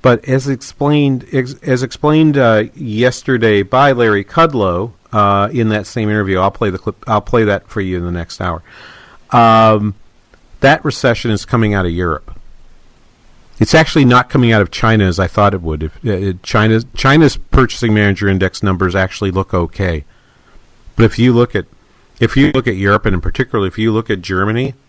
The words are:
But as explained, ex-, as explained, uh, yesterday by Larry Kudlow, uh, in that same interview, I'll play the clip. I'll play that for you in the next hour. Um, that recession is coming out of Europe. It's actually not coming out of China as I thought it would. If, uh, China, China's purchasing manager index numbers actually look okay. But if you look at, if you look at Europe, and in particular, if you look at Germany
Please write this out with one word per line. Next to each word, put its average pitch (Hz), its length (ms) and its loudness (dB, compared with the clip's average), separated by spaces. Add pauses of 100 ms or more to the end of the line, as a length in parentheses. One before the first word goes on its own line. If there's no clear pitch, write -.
But 120 280 2
as 131 180 0
explained, 139 840 -2
ex-, 135 220 -4
as 127 280 -2
explained, 151 540 2
uh, 113 260 2 (100)
yesterday 113 880 0
by 135 280 2
Larry 110 320 2
Kudlow, 113 720 -2 (180)
uh, 101 400 2
in 120 160 0
that 107 200 -2
same 110 200 -4
interview, 98 320 0
I'll 98 120 2
play 107 180 -4
the 92 100 -6
clip. - 260 -10
I'll 107 140 0
play 113 240 0
that 101 240 -2
for - 140 -8
you 92 160 -4
in 87 80 -6
the 87 60 -6
next 87 280 -10
hour. 87 240 -6 (680)
Um, 113 640 4 (680)
that 151 240 2
recession 120 460 -2
is 104 120 -4
coming 113 300 0
out 95 120 0
of 87 60 -2
Europe. 85 420 -4 (1300)
It's - 140 2
actually 156 320 4
not 123 240 4
coming 120 220 2
out 107 100 4
of 87 100 -2
China 110 340 0
as 87 140 -2
I 92 80 0
thought 101 260 2
it 92 80 -6
would. 78 220 -6
If, - 220 -10
uh, 98 380 -4
China, 110 380 2 (140)
China's 143 420 2
purchasing - 560 0
manager 101 340 0
index 95 340 -2
numbers 92 340 -2
actually 95 360 -4
look 95 220 -4
okay. 87 520 -4 (920)
But 117 100 2
if 107 120 0
you 123 160 2
look 120 220 2
at, 95 100 -4 (540)
if 117 180 0
you 139 140 4
look 131 160 -2
at 107 80 -2
Europe, 98 300 0
and 98 100 2
in 85 60 -2
particular, - 460 -2
if - 100 -8
you 110 140 0
look 110 180 -2
at 98 120 -2
Germany 104 520 -2 (160)